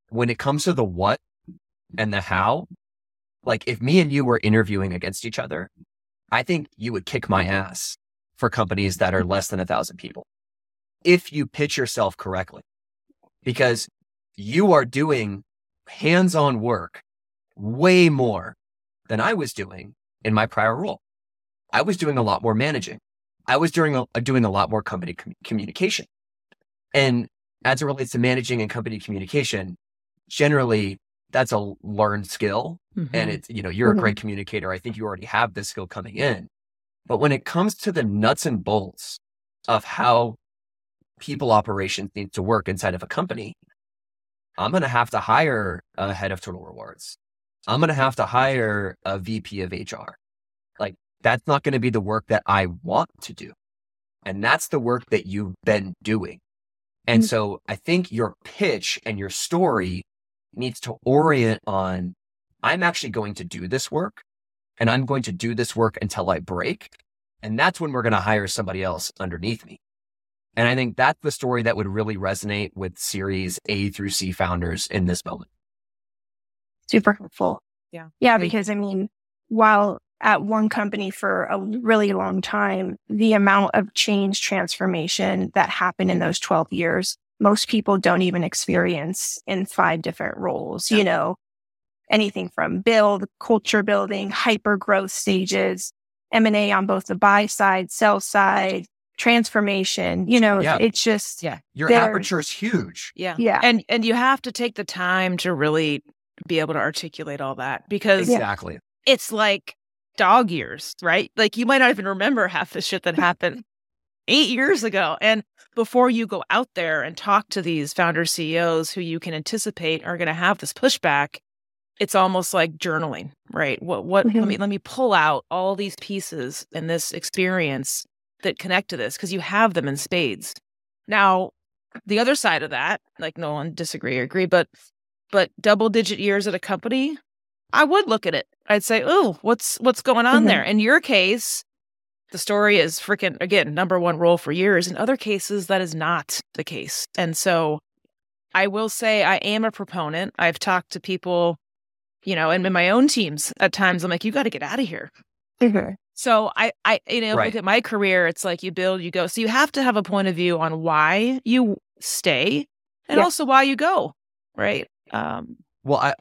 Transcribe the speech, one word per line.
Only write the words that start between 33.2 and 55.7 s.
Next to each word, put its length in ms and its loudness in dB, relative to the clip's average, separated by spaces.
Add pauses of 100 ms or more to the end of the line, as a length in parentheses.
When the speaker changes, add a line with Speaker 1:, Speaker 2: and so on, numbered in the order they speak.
Speaker 1:
it's, 200 -10
you 140 -10
know, 60 -6
you're 200 2
a 40 6
Speaker 3:
Mm-hmm. 80 4
Speaker 1:
great 160 2
communicator. 540 -8
I 60 -6
think 200 -10
you 80 -8
already 200 -10
have 300 -2
this 140 -8
skill 180 -10
coming 280 -14
in. 320 -2 (580)
But 120 -2
when 140 2
it 140 -2
comes 340 -2
to 120 -4
the 120 -2
nuts 420 0
and 180 -2
bolts 560 -4 (480)
of 160 0
how 520 2 (840)
people 320 -2
operations 640 0
need 180 -10
to 80 -4
work 260 0
inside 280 -2
of 80 -8
a 40 -14
company, 460 -8 (1040)
I'm 140 -2
gonna 160 0
have 240 2
to 80 0
hire 640 2 (160)
a 160 -4
head 180 -4
of 100 -8
total 240 -12
rewards. 500 -18 (520)
I'm 120 0
gonna 140 4
have 240 0
to 80 0
hire 720 0 (100)
a 120 -4
V 220 -6
P 220 -10
of 100 -6
H 220 -10
R. 220 -16 (640)
Like, 160 -6 (260)
that's 260 0
not 160 2
gonna 160 0
be 100 0
the 120 0
work 260 -4
that 180 0
I 200 2 (180)
want 260 0 (120)
to 120 -16
do. 200 -18 (720)
And 180 -6
that's 240 2
the 120 -2
work 320 -2
that 140 0
you've 380 -6
been 300 0 (100)